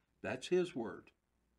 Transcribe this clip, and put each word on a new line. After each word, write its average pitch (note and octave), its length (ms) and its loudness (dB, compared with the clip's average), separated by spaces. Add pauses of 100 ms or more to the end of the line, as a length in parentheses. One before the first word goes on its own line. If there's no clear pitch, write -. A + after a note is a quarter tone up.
(220)
That's G2+ 260 -4
his F3 260 4
word. G#2+ 380 -6 (460)